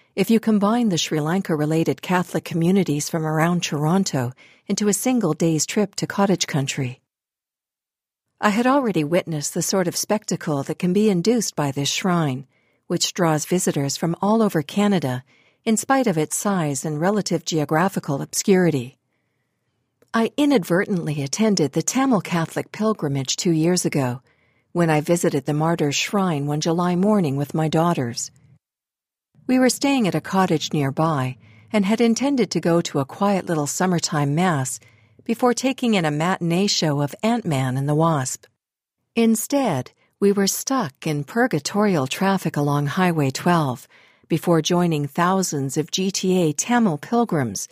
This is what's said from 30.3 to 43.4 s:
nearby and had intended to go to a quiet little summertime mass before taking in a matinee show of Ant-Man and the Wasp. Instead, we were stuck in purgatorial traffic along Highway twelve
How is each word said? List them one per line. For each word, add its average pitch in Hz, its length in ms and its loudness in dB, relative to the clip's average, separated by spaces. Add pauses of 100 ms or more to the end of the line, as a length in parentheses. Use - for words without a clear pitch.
nearby 139 640 0 (340)
and 208 140 2
had 220 160 2
intended 240 520 2
to 170 80 0
go 170 200 2
to 160 200 -2
a 135 40 -2
quiet 196 400 0
little 156 220 -2
summertime 151 680 0
mass 156 460 0 (440)
before 240 280 0
taking 247 400 -2
in 180 140 2
a 151 40 0
matinee 170 580 0
show 147 340 0
of 143 200 -4
Ant-Man 147 540 0
and 135 100 -2
the 147 80 0
Wasp. 156 520 0 (680)
Instead, 226 800 0 (280)
we 202 120 4
were 196 140 0
stuck 214 600 -4
in 147 180 -2
purgatorial 202 840 0
traffic 190 500 -2
along 143 300 0
Highway 160 440 0
twelve 151 560 0 (400)